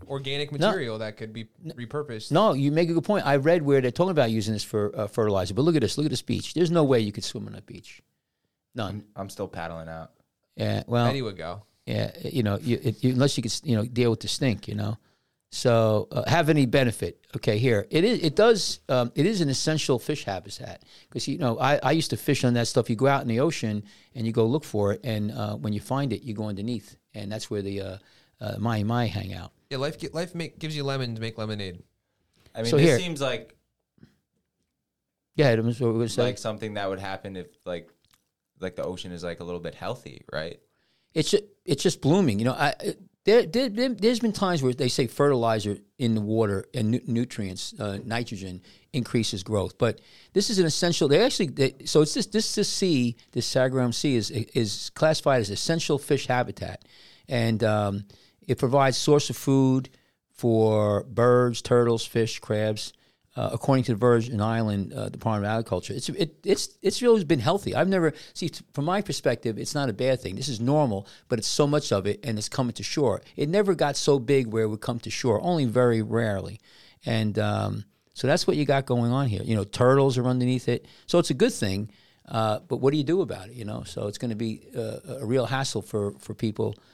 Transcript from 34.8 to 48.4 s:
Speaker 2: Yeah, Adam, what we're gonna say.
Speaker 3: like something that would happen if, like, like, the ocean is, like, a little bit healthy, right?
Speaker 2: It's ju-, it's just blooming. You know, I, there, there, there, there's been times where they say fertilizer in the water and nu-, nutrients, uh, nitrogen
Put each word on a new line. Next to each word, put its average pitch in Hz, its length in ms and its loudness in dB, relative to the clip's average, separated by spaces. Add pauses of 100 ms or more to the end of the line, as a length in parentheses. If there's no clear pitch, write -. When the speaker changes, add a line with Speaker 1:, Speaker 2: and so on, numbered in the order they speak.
Speaker 2:
Yeah, 147 120 4
Adam, 113 180 4
what 120 140 -2
we're 117 120 2
gonna 113 160 0
say. 113 140 0
Speaker 3:
like 120 160 0
something 107 360 -8
that 101 140 -4
would 95 120 -6
happen 95 360 -10
if, 90 100 -12 (180)
like, 87 260 -8 (720)
like, 92 160 -8
the - 80 -6
ocean 90 280 -8
is, 85 120 -10
like, 85 160 -8
a 87 40 -10
little 87 160 -8
bit 85 140 -10
healthy, - 480 -12 (100)
right? - 280 -8 (540)
Speaker 2:
It's 160 160 0
ju-, - 160 2 (180)
it's - 180 -2
just - 180 0
blooming. 143 380 4
You 110 80 0
know, 131 60 2
I, 147 220 0 (500)
there, 220 200 6
there, 233 240 0
there, 226 200 0
there's 226 320 0
been 233 120 0
times 180 300 0
where 127 100 2
they 127 160 0
say 123 200 0
fertilizer 113 680 2 (200)
in 117 160 2
the 107 60 0
water 104 540 0
and 113 180 0
nu-, 123 140 0
nutrients, 117 760 -4
uh, 101 240 -6
nitrogen 98 580 -8 (300)